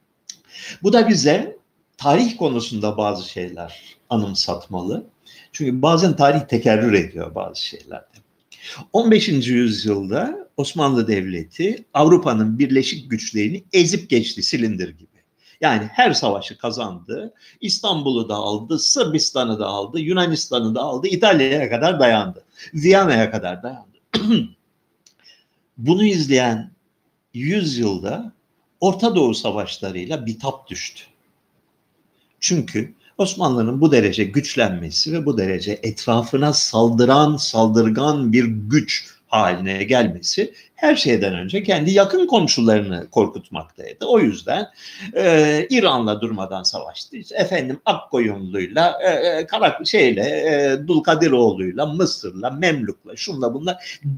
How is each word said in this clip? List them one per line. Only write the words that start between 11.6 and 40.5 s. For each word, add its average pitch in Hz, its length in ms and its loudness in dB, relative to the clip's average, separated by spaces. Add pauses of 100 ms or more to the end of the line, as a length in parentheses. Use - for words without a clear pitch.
Avrupa'nın 139 640 4
birleşik 135 520 0
güçlerini 110 640 -4
ezip 180 380 2
geçti 113 320 0
silindir 107 460 -2
gibi. 80 220 -20 (500)
Yani 123 320 0
her 240 200 2
savaşı 104 460 -4
kazandı, 113 760 -10 (260)
İstanbul'u 143 680 -2
da 107 60 -4
aldı, 107 440 -4
Sırbistan'ı 151 800 0
da 101 80 -4
aldı, 104 340 -6
Yunanistan'ı 151 720 -2
da 123 60 -2
aldı, 139 280 -4
İtalya'ya 147 600 2
kadar 147 300 0
dayandı, 107 440 2 (300)
Viyana'ya 156 560 4
kadar 90 320 -6
dayandı. 123 380 -16 (160)
<clears throat> 214 320 0 (1300)
Bunu 170 260 2
izleyen 135 640 2 (640)
yüzyılda 131 1000 -4 (480)
Orta 190 340 0
Doğu 127 200 2
savaşlarıyla 101 920 -8
bitap 131 440 -8
düştü. - 320 -14 (1400)
Çünkü 117 540 -4 (240)
Osmanlı'nın 135 640 0
bu 151 120 6
derece 104 320 4
güçlenmesi 98 880 -2
ve 160 140 -2
bu 127 120 0
derece 95 440 -4
etrafına 117 720 0
saldıran, 123 840 4
saldırgan 113 960 2
bir 120 120 4
güç 113 760 -2 (100)
haline 95 540 0
gelmesi 120 720 0 (200)